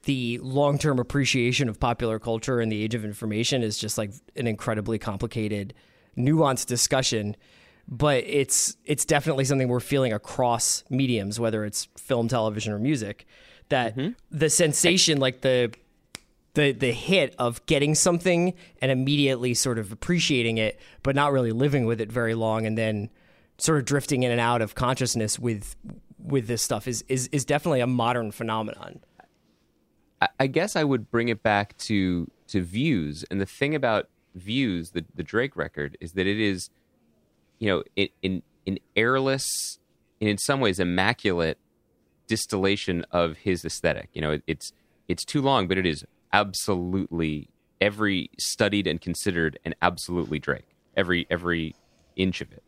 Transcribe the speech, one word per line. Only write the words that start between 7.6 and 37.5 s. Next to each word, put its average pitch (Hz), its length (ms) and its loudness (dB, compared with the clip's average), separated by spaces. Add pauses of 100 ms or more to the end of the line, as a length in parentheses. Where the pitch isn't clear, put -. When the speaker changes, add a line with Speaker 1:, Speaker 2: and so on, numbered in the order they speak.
Speaker 1:
But 135 380 2
it's, - 500 0 (100)
it's 151 200 0
definitely 139 400 2
something 131 220 2
we're 123 120 2
feeling 131 340 0
across - 760 0
mediums, 117 500 0
whether 110 260 0
it's - 220 -8 (100)
film, 117 300 0
television, 110 460 -2
or 101 60 -4
music, 113 480 -4 (420)
that 120 260 0
Speaker 2:
Mm-hmm. 151 180 -4 (180)
Speaker 1:
the 156 180 2
sensation, 160 720 4
like, 131 220 0
the, 123 300 2 (840)
the, 143 160 4
the 120 220 0
hit 175 440 2
of 120 300 -2
getting 147 260 4
something 175 600 2 (260)
and 135 100 2
immediately 131 600 2
sort 120 240 0
of 104 140 -6
appreciating 120 680 0
it, 110 220 0 (240)
but 139 120 0
not 143 160 4
really 123 200 2
living 131 340 2
with 113 160 0
it 107 100 -4
very 117 220 0
long, 110 320 0
and 110 100 -2
then 110 360 -2 (480)
sort 156 180 2
of 131 80 0
drifting 139 380 0
in 123 80 2
and 120 100 2
out 117 200 2
of 107 140 -4
consciousness 120 640 0
with, 113 360 -6 (440)
with 139 280 -2
this 117 140 -2
stuff 110 260 -4
is, 117 200 -6
is, 127 240 -2
is 139 140 -2
definitely 143 340 0
a 120 80 2
modern 120 440 0
phenomenon. 110 680 -6 (1200)
Speaker 2:
I, 95 60 2 (120)
I 135 80 2
guess 156 280 -2
I 160 80 0
would 131 280 0
bring 117 180 0
it 110 140 -4
back 104 340 0
to, 92 520 0 (180)
to 98 140 -2
Views. 87 680 -2
And 98 100 -4
the 98 60 -2
thing 147 300 -2
about 117 340 0 (260)
Views, 95 560 -2
the, 85 140 -4 (100)
the 90 80 -8
Drake 120 320 -2
record, 73 460 -6
is 85 120 -14
that 92 140 0
it 104 120 0
is, 98 320 0 (880)